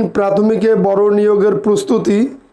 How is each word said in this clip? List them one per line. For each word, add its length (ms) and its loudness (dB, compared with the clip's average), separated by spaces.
প্রাথমিকে 560 0
বড় 160 0
নিয়োগের 360 2
প্রস্তুতি। 520 0